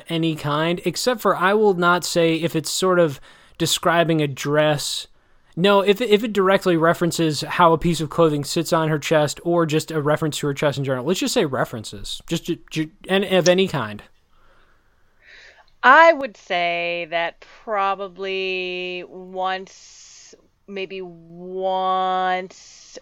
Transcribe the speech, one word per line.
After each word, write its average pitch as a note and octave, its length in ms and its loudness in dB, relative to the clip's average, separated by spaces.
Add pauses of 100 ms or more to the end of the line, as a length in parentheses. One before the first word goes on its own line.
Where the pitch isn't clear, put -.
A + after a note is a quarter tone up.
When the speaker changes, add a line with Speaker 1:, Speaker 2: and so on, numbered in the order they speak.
Speaker 1:
any E3 260 -2
kind, D#3 500 -2
except A#3 360 -4
for F#3+ 140 0
I F3+ 200 2
will G#3+ 180 4
not F3 320 2
say E3 300 2
if D#3+ 200 -4
it's D#3 140 -4
sort F#3 300 0
of D#3 200 2 (380)
describing E3 640 2
a D3 60 0
dress. D3 800 -2 (480)
No, G3 260 4
if, G3 200 2
if G#3 220 2
it A3+ 100 -4
directly F#3+ 440 2
references E3 640 2
how E3 320 4
a D#3+ 60 2
piece E3+ 220 0
of D3+ 100 -6
clothing D3+ 320 2
sits D#3 300 -4
on D#3+ 160 2
her D#3 100 0
chest D3+ 440 0
or E3+ 220 2
just D3+ 240 -2
a D#3+ 120 -2
reference D3+ 380 0
to D3 80 -2
her C#3+ 60 -2
chest C#3+ 240 0
in C#3+ 60 -4
general. B2+ 220 -4
Let's F#3 140 0
just C4+ 140 -2
say G#3+ 120 2
references, A#2 840 -6
just E3 180 -6
ju-, E3+ 140 -6 (100)
ju-, D#3 220 -6 (180)
and G3 160 2
of F3+ 240 2
any F#3 180 4
kind. G#2+ 360 -6 (1800)
Speaker 2:
I D#4 300 10
would C4+ 240 -6
say F3 720 -4
that E3+ 320 -4 (220)
probably F#3 1400 -6
once F#3 640 -8 (960)
maybe F#3+ 340 -10
once F#3 2000 -4